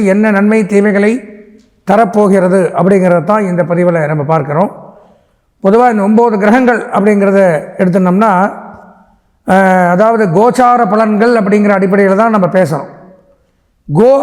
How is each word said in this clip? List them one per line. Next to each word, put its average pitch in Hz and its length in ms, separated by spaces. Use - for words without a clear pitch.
என்ன 208 260
நன்மை 208 340
தீமைகளை 202 460
தரப்போகிறது 196 720
அப்படிங்கிறத 180 500
தான் 208 240
இந்த 175 160
பதிவில் 170 440
நம்ம 151 160
பார்க்குறோம். 151 480
பொதுவா 220 260
இந்த 214 140
ஒம்பது 220 340
கிரகங்கள் 226 500
அப்படிங்கிறத 202 520
எடுத்துனோம்னா, 185 540
அஹ், 185 420
அதாவது 220 400
கோச்சார 240 560
பலன்கள் 214 500
அப்படிங்கிற 208 380
அடிப்படையில் 196 480
தான் 226 140
நம்ம 180 120
பேசுறோம். 160 420
கோ 190 220